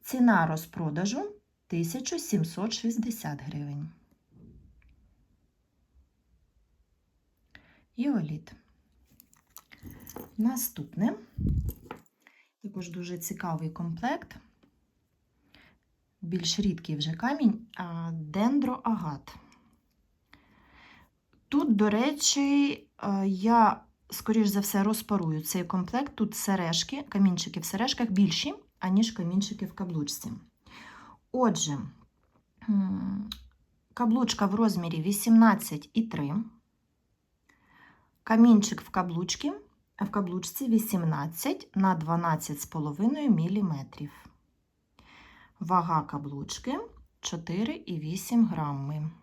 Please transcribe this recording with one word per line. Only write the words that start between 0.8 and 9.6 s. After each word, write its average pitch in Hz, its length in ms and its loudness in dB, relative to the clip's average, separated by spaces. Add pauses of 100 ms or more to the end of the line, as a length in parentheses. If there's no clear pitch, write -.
тисячу 240 520 -4
сімсот 196 540 -2
шістдесят 226 680 -4
гривень. 143 460 -8 (4000)
Іоліт. 185 580 -2 (1800)